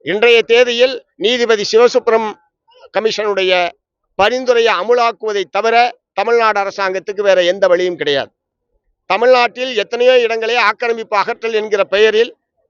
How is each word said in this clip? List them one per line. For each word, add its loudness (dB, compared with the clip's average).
இன்றைய 2
தேதியில் 2
நீதிபதி 0
சிவசுப்ரம் 2
கமிஷனுடைய -2
பரிந்துரையை 0
அமுலாக்குவதை -2
தவிர 0
தமிழ்நாடு 0
அரசாங்கத்துக்கு -6
வேற 2
எந்த -2
வழியும் 0
கிடையாது. -4
தமிழ்நாட்டில் 0
எத்தனையோ 0
இடங்களே -2
ஆக்கிரமிப்பு -4
அகற்றல் -4
என்கிற -2
பெயரில் 0